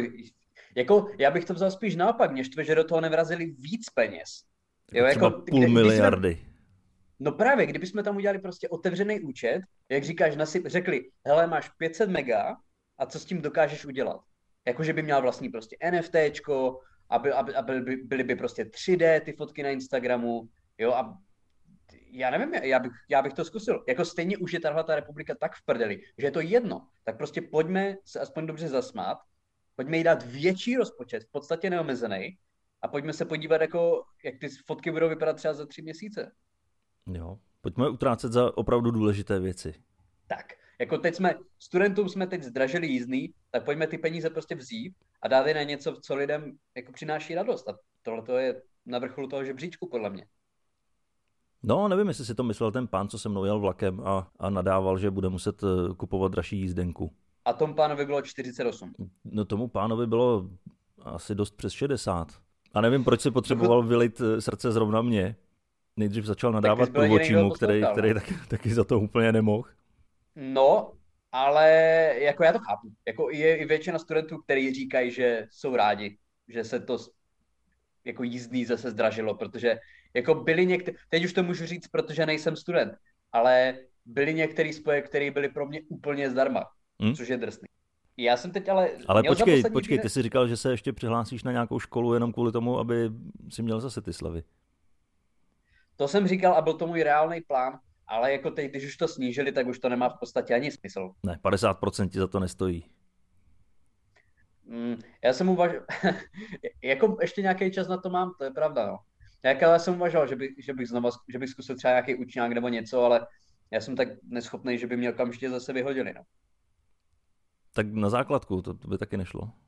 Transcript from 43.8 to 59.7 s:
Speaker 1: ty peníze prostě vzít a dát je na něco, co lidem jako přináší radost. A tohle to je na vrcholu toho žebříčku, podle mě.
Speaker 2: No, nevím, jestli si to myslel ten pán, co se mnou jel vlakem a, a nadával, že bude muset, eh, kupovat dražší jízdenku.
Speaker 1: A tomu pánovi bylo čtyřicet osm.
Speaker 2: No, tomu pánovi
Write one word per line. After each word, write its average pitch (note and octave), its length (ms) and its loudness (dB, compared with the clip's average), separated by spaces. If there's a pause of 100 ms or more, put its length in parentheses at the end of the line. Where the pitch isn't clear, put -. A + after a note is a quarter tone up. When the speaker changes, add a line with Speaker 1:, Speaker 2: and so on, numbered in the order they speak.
Speaker 1:
ty D#3+ 120 -10
peníze E3 320 -4
prostě D#3+ 240 -10
vzít B2+ 400 -12 (280)
a - 60 -6
dát C3 180 4
je D#3 80 2
na D3+ 80 -2
něco, C#3+ 400 -6
co - 120 -6
lidem C#3+ 380 -4 (240)
jako B2+ 160 -14
přináší D#3 420 -6
radost. F#3 340 -4
A G#2 80 -10 (260)
tohle A2+ 200 -8
to B2 160 -2
je B2+ 240 -2 (240)
na B2 120 -6
vrcholu C3 300 -8
toho C#3 160 -6
žebříčku, D3 440 -10
podle A2 220 -6
mě. G2 160 -14 (1400)
Speaker 2:
No, D3+ 260 2
nevím, G3 200 2
jestli D3 160 -6
si A2+ 100 -6
to B2+ 80 -2
myslel A2+ 300 0
ten B2 160 -4
pán, G2 200 -2
co G#2+ 100 -12
se A2 100 -8
mnou G2 160 -2
jel G#2 160 0
vlakem G2 440 -2
a, F#2+ 340 -2
a F#2+ 120 -4
nadával, F#2+ 480 2
že G2 120 0
bude F#2+ 180 -2
muset, F#2 340 -4
eh, F#2 320 0
kupovat F#2+ 380 -2
dražší - 280 -4
jízdenku. F2+ 520 -4 (320)
Speaker 1:
A B2 80 2
tomu D3 220 -2
pánovi D3 320 0
bylo C#3 160 -2
čtyřicet B2+ 440 -8
osm. G#2 260 -6 (320)
Speaker 2:
No, G#2 200 -4
tomu A2 240 -4
pánovi A2+ 380 -2